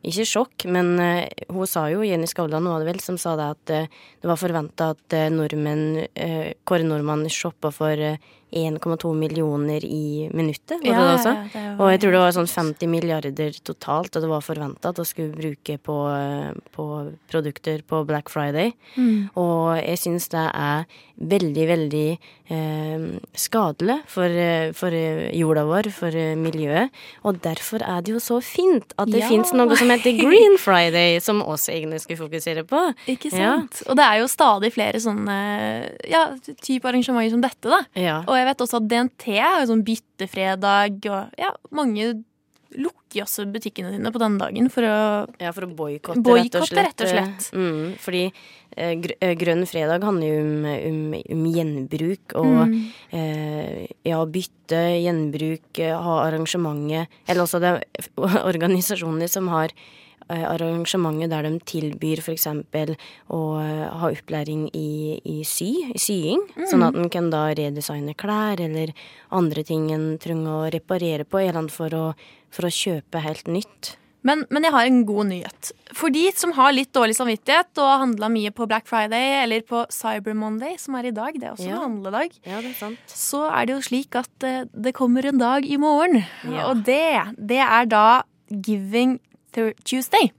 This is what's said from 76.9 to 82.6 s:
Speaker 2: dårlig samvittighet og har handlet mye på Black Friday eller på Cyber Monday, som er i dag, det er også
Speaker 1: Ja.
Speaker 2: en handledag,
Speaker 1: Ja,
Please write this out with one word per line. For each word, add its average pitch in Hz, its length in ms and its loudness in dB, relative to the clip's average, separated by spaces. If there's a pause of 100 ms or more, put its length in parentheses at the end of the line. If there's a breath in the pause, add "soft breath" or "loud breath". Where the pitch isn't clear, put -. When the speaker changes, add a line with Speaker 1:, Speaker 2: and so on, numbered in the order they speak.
Speaker 2:
dårlig 226 220 2
samvittighet 254 640 0
og 285 80 4
har 269 140 6
handlet 226 320 0
mye 214 180 0
på 226 160 -6
Black 220 200 -2
Friday 240 580 0
eller 226 180 0
på 233 280 -2
Cyber 214 440 -6
Monday, 220 420 -6
som - 200 -10
er 247 100 -6
i 247 60 -4
dag, 233 220 -6
det 285 100 -8
er - 80 -10
også 180 160 -10
Speaker 1:
Ja. 202 80 -6
Speaker 2:
en 240 260 -6
handledag, 226 300 -4 (120)
Speaker 1:
Ja, 202 160 -10